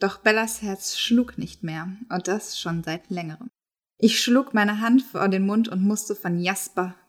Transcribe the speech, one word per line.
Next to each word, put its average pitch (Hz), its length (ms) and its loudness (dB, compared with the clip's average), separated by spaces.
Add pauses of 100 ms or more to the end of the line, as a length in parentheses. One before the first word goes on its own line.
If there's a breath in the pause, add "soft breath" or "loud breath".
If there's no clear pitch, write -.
Doch 196 180 -2
Bellas 220 440 2
Herz 196 360 -6
schlug 240 400 2
nicht 165 240 -10
mehr, 160 260 -8 (200)
und 180 200 -4
das 208 320 -4
schon 170 240 -4
seit 165 260 -8
längerem. 170 380 -8 (540)
Ich 214 200 4
schlug 254 320 2
meine 208 260 2
Hand 240 220 6
vor - 260 -2
den 190 160 2
Mund 214 240 2
und 185 140 -2
musste 208 340 0
von 175 220 -2
Jasper 180 560 -4 (140)